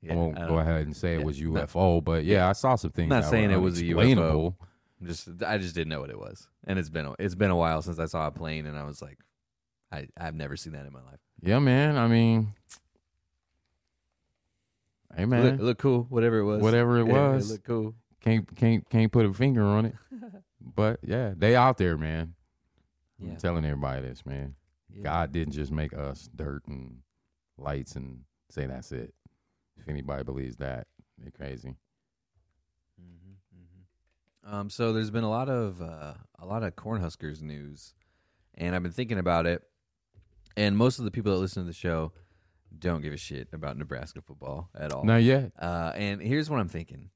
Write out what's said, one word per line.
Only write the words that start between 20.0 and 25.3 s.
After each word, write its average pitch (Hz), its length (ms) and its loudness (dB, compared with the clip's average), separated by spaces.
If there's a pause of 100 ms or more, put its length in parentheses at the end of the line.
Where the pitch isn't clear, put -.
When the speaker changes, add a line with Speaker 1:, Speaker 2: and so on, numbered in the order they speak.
Speaker 1:
<laughs> 233 140 -14 (500)
Speaker 2:
But 107 280 2
yeah, 107 340 -2
they 104 180 6
out 123 220 6
there, 87 180 2
man. 80 380 -4 (840)
Speaker 1:
Yeah. 87 140 -12
Speaker 2:
I'm 78 40 -14
telling 85 280 0
everybody 69 360 -2
this, 62 240 -12
man. 69 300 -10 (360)
Speaker 1:
Yeah. 101 120 -18
Speaker 2:
God 78 280 -2